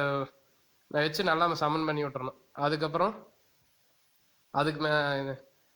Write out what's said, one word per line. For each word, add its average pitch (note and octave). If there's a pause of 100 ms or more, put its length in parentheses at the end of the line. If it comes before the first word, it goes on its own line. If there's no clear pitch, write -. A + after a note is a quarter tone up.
(880)
வச்சு D#3
நல்லா E3+
சமன் D3+
பண்ணி D3+
விட்டுறணும். C3 (120)
அதுக்கப்புறம் D#3 (1200)
அதுக்கு D3
மே-, C#3+ (380)